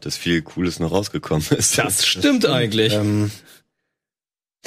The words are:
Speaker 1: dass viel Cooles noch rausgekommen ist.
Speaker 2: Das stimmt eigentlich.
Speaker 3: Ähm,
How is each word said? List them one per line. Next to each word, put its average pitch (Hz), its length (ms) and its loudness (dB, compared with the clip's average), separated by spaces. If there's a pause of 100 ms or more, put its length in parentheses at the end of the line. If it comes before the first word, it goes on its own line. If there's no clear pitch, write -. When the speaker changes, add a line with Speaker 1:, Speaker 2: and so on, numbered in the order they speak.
Speaker 1:
dass - 160 -8
viel 85 260 0
Cooles 87 360 -4
noch 82 120 -2
rausgekommen 87 580 -2
ist. - 300 2
Speaker 2:
Das - 260 0
stimmt 254 400 2
eigentlich. 110 480 2
Speaker 3:
Ähm, 104 380 2 (1400)